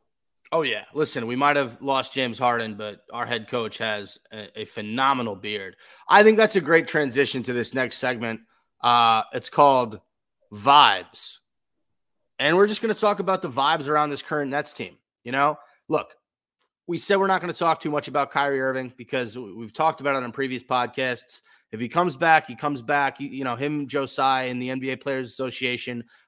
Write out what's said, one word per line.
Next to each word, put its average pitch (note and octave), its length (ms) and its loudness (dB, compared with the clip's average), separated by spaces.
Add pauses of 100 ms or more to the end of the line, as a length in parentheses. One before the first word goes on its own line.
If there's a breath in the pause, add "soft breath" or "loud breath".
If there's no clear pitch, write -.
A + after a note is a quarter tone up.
(520)
Oh, D#3+ 120 0
yeah. G#2+ 200 -4 (100)
Listen, C#3+ 340 -2
we A#2+ 80 -4
might C#3+ 200 4
have C3 260 -2
lost C3+ 320 -2
James B2+ 240 -4
Harden, A#2 380 0
but G#2 260 -10 (120)
our A#2 120 -6
head A2+ 220 -6
coach A2+ 300 -4
has G#2 400 -6 (140)
a, G#2+ 300 -16
a G#2 40 -8
phenomenal A#2 720 -2
beard. G2 420 -10 (320 soft breath)
I G3+ 140 8
think A3 140 8
that's G#3+ 200 4
a F3+ 40 0
great E3 260 4
transition C3+ 560 0
to B2 100 -6
this A#2+ 200 -4
next B2+ 260 -4
segment. A#2 420 -4 (400)
Uh, A#2 500 6
it's - 180 -8
called B2+ 520 4 (500)
Vibes. G#2+ 840 4 (1000)
And D3 180 2
we're G3+ 100 6
just G#3 140 -4
gonna A3 140 0
talk G#3 240 0
about F#3 220 -2
the E3 80 -6
vibes C#3 380 0
around D3+ 220 2
this C#3+ 140 -8
current D3 280 -4
Nets D3 220 -4
team. F#2 240 -12 (260)
You A#2+ 80 -10
know, C#3+ 260 2 (300 soft breath)
look, - 260 -2 (760)
we F3 100 -4
said G3+ 200 2
we're G3 100 2
not F#3+ 120 2
gonna E3+ 140 -6
talk E3 260 0
too D3+ 120 -6
much D3 180 -2
about C#3 220 -2
Kyrie C#3+ 280 0
Irving C3 380 -4
because A#2+ 380 -6
w-, G#2+ 220 -12
we've A2 140 -14
talked D#3 300 0
about C#3 140 0
it C3 80 -2
on A#2+ 100 -8
previous B2+ 300 -6
podcasts. B2 800 -4 (300)
If A2 80 -12
he B2 80 -6
comes E3 300 0
back, D#3+ 300 6
he B2 80 -12
comes C#3+ 260 -4
back. C3+ 380 -2
You, C#3 100 -8
you C3+ 140 -8
know, B2 120 -2
him, D3 320 -4
Joe C3+ 200 -2
Tsai, C3+ 380 0
and B2 160 -6
the B2+ 100 -6
N C3 80 -6
B C3 100 -6
A B2+ 80 -4
Players C3 320 -6
Association B2 720 -6 (240)